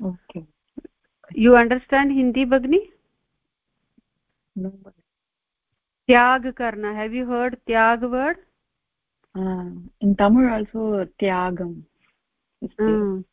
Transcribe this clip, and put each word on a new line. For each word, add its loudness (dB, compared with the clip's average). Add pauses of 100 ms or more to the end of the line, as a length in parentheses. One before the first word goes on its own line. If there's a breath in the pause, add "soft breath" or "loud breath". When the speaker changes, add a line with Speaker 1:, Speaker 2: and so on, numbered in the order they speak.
Speaker 1:
Okay. -10 (840)
Speaker 2:
You 6
understand 2
Hindi, 0
Bagni? 2 (1800)
Speaker 1:
No. -8 (1400)
Speaker 2:
त्याग 4
करना. -6
Have -8
you -6
heard -4 (100)
त्याग 0
word? -4 (1000)
Speaker 1:
Uh, -6 (320)
in 2
Tamil 4
also, -4 (140)
tyagam -4 (800)
is -10
there. 0
Speaker 2:
Hmm. -2 (120)